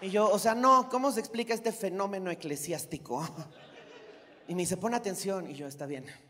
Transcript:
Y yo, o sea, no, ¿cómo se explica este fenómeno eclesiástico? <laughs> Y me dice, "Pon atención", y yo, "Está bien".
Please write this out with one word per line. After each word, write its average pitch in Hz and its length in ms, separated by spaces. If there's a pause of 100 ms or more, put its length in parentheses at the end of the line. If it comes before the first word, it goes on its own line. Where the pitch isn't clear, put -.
Y - 20
yo, 208 200
o 294 80
sea, 220 160
no, 254 340
¿cómo 262 240
se 214 80
explica 233 320
este 226 180
fenómeno 196 600
eclesiástico? 156 960
<laughs> - 1200
Y 175 60
me 180 80
dice, 175 160
"Pon 220 160
atención", 190 560
y - 20
yo, 143 140
"Está 139 180
bien". 139 220 (240)